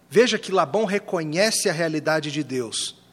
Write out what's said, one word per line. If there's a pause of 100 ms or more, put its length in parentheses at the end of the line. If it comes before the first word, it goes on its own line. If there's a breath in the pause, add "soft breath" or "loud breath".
Veja
que
Labão
reconhece
a
realidade
de
Deus (180)